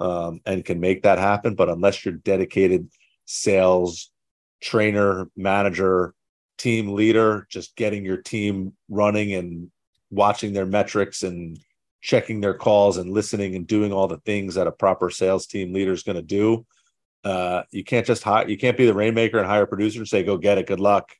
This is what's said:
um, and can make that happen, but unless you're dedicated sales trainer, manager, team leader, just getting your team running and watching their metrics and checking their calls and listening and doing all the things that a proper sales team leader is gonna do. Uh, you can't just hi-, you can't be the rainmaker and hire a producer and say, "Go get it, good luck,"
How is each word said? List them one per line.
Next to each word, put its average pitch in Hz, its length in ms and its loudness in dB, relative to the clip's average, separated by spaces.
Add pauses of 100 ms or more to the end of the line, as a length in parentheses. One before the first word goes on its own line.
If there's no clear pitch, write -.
um, 87 440 -4
and 95 200 -4
can 85 160 -4
make 92 240 0
that 95 140 6
happen, 101 360 0
but 90 160 2
unless 90 340 0
you're 90 100 -4
dedicated 92 760 0 (340)
sales 92 840 0 (500)
trainer, 101 760 0
manager, 95 800 0 (440)
team 110 340 -2
leader, 110 560 4
just - 280 -14
getting 104 280 -4
your 95 140 -4
team 98 560 -4 (160)
running 104 440 0
and 87 360 -10 (400)
watching 101 420 0
their 95 140 -2
metrics 101 560 -2
and 87 360 -8 (420)
checking 110 400 0
their 98 140 0
calls 101 440 4
and 90 140 -6
listening 101 420 -4
and 87 120 -8
doing 104 260 0
all 95 160 0
the 82 100 -8
things 98 380 -4
that 104 100 0
a 131 60 -2
proper 92 360 0
sales 92 380 -2
team 92 260 -8
leader 95 200 0
is 87 100 -6
gonna 92 200 -6
do. 107 440 0 (580)
Uh, 90 460 -2
you 95 140 -10
can't 117 220 0
just 113 180 0
hi-, 107 220 2
you 104 120 -4
can't 123 180 0
be 127 100 6
the 113 80 6
rainmaker 110 440 2
and 95 80 0
hire 104 160 4
a 98 60 0
producer 107 320 -4
and 104 80 -12
say, 95 160 0
"Go 98 120 0
get 98 220 2
it, 90 80 -4
good 95 140 -4
luck," 101 400 2